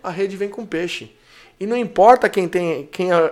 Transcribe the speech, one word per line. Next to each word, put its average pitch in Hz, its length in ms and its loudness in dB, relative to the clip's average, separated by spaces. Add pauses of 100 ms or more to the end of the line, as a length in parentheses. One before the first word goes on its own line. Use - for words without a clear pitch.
a 208 80 -8
rede 190 260 -6
vem 202 140 -6
com 214 160 -12
peixe. 165 500 -8 (440)
E 190 80 -6
não 233 100 -2
importa 233 500 4
quem 185 200 -2
tem, 165 400 -4
quem 180 260 -2
é, 165 180 2